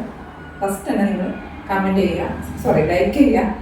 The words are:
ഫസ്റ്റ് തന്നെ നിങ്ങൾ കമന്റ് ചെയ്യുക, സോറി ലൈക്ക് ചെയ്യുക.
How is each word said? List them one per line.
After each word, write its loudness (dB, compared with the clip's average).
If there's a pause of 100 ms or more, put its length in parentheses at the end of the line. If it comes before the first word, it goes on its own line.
(600)
ഫസ്റ്റ് -4
തന്നെ 2
നിങ്ങൾ -2 (400)
കമന്റ് 2
ചെയ്യുക, 0 (360)
സോറി 4 (100)
ലൈക്ക് 2
ചെയ്യുക. 6 (220)